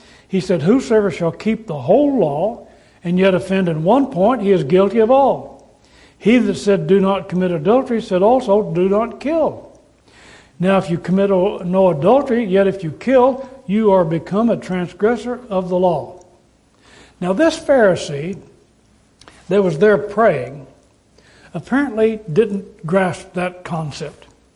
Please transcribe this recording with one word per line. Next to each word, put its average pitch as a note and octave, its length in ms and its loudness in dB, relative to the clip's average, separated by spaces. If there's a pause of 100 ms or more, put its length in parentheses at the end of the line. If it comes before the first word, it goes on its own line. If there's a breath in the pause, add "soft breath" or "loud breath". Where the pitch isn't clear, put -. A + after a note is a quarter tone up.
(280 loud breath)
he F#3+ 140 -2
said, F3 200 -2
"Whosoever G#3+ 480 2
shall E3 220 -2
keep G#3+ 360 -6
the D3+ 120 -8
whole B3+ 400 2
law E3+ 480 -2 (340 loud breath)
and F3 160 -2
yet F#3+ 160 4
offend F#3 360 -2
in D#3 160 -4
one A3 260 4
point, G#3 300 0
he G3 100 2
is E3+ 140 2
guilty F#3+ 340 2
of A3 100 4
all. B3+ 640 0 (460 soft breath)
He A#3 180 4
that G3+ 180 0
said, G3 300 0
'Do F#3+ 140 4
not F#3+ 300 -2
commit F3+ 220 -2
adultery,' A3 500 0
said F#3+ 200 -2
also, G#3 520 2
'Do F3+ 160 0
not G#3+ 320 -2
kill.' C#4 500 -4 (880 soft breath)
Now, F#3+ 180 2
if F#3 120 -2
you E3+ 80 -2
commit G3 340 0
o-, G3 280 0
no F#3 300 0
adultery, A#3 540 2
yet G3 240 2
if F#3+ 160 -4
you D#3 80 -8
kill, C4 580 0 (180 loud breath)
you G#3 240 2
are F#3+ 120 4
become E3+ 460 -2
a F#3+ 80 0
transgressor A3+ 800 -4 (100)
of F#3 200 -4
the F3+ 100 -2
law." F3 440 -2 (1000 soft breath)
Now, F3+ 100 -2
this D#4 260 2
Pharisee F#3 800 0 (1080 loud breath)
that G3 160 2
was E3 160 -2
there G3+ 180 4
praying C#3+ 680 -2 (880 soft breath)
apparently A3 640 -2 (120)
didn't G3 540 -4
grasp F#3 460 -2
that F3+ 320 -8
concept. D#3+ 640 -10 (280)